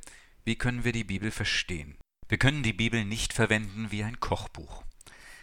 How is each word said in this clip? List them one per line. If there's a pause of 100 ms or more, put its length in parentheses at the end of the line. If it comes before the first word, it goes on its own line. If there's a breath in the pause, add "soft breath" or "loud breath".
(440 loud breath)
wie
können
wir
die
Bibel
verstehen? (320)
Wir
können
die
Bibel
nicht
verwenden
wie
ein
Kochbuch. (600 loud breath)